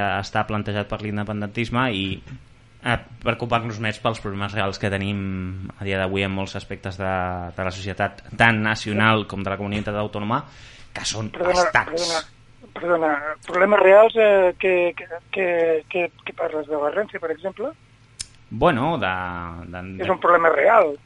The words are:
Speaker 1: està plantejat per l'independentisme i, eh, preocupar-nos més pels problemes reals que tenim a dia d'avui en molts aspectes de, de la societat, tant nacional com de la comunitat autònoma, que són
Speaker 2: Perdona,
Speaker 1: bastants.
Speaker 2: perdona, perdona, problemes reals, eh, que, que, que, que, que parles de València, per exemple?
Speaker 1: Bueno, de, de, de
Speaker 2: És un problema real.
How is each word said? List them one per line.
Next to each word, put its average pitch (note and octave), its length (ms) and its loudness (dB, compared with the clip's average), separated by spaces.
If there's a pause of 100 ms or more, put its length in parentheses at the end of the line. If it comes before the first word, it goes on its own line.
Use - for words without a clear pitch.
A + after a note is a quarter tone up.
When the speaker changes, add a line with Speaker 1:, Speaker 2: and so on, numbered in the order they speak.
(120)
Speaker 1:
està G2 340 -2
plantejat G#2 420 -4
per G2+ 140 -6
l'independentisme G#2+ 880 -4
i, G2 140 -2 (760)
eh, A#2+ 180 0 (220)
preocupar-nos A#2 600 -2
més G#2+ 180 -4
pels A2+ 240 -2
problemes G2+ 320 -6
reals G2 240 -2
que G#2 120 -2
tenim F#2+ 800 -4 (100)
a G2+ 60 -10
dia G2 140 -2
d'avui G2 260 0
en G2 80 -2
molts F#2+ 240 -6
aspectes F#2+ 420 -10
de, F#2+ 140 -2 (420)
de F#2+ 120 -4
la F#2 80 -4
societat, F#2+ 480 -4 (140)
tant A2+ 260 4
nacional G#2+ 640 2
com G2 160 -8
de F#2+ 80 -4
la F#2+ 80 -4
comunitat G#2 360 -4
autònoma, G#2 500 -4 (440)
que - 180 -12
són A2+ 240 -4
Speaker 2:
Perdona, F3+ 300 0
Speaker 1:
bastants. D3+ 320 2
Speaker 2:
perdona, - 800 -6
perdona, E3 400 0 (300)
problemes F#3+ 380 4
reals, G#3 360 10
eh, G3 400 6
que, F#3+ 180 2 (200)
que, F3+ 120 -14 (220)
que, F#3 220 -2 (380)
que, F3 200 -2 (140)
que - 120 -10
parles D#3 320 -6
de D3+ 140 -4
València, F#3+ 400 -2
per E3 100 -4
exemple? F#3+ 400 -6 (760)
Speaker 1:
Bueno, C#3+ 500 2
de, F#2+ 120 -2 (560)
de, F2+ 160 -12 (140)
de F#3+ 60 -8
Speaker 2:
És F#3+ 80 0
un F#3 80 -2
problema E3+ 320 4
real. D#3 560 4